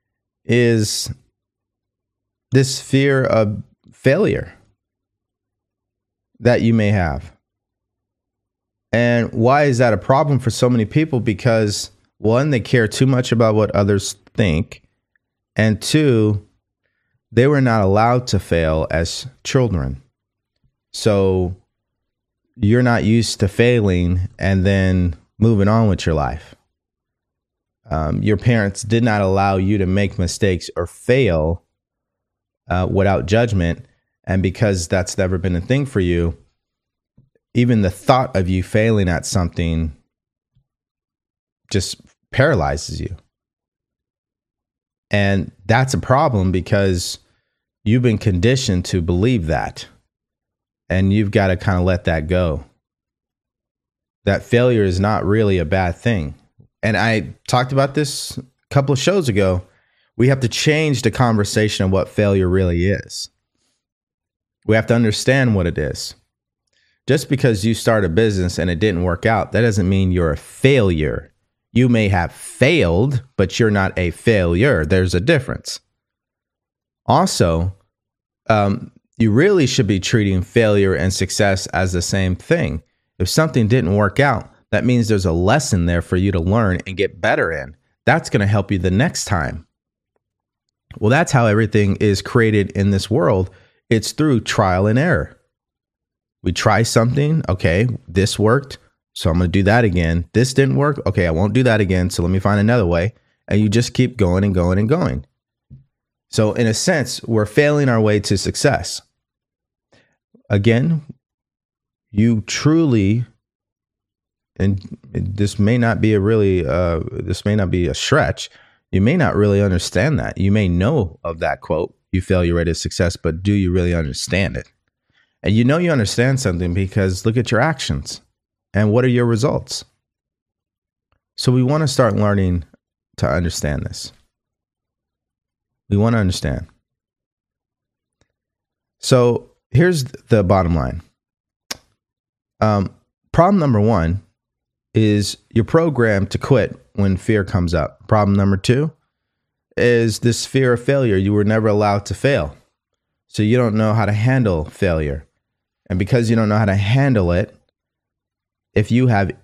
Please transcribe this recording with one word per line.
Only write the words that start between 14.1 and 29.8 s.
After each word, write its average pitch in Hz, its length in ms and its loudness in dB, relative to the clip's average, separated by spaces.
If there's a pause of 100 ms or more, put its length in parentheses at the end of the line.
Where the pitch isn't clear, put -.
think. 80 480 -2 (720)
And 107 260 0
two, 113 640 0 (880)
they 120 140 4
were 143 140 2
not 113 220 2
allowed 117 460 2
to 98 120 0
fail 80 500 0
as - 360 -4 (180)
children. 85 580 -2 (880)
So 95 640 0 (1000)
you're 113 260 2
not 117 220 2
used 110 340 0
to 101 80 0
failing 92 840 0 (120)
and 95 260 0
then 92 480 2 (240)
moving 104 300 2
on 110 200 2
with 90 160 -2
your 82 120 0
life. 71 400 -6 (1300)
Um, 78 340 -2
your 104 140 2
parents 104 460 0
did 113 220 0
not 107 160 0
allow 98 360 2
you 98 220 0
to 95 80 0